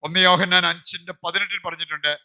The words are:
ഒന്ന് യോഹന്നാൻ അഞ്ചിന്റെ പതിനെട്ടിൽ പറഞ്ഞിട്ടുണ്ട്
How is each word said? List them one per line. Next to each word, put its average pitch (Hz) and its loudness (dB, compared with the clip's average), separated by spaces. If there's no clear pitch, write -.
ഒന്ന് 165 -2
യോഹന്നാൻ 180 4
അഞ്ചിന്റെ 170 -6
പതിനെട്ടിൽ 196 -6
പറഞ്ഞിട്ടുണ്ട് 156 -6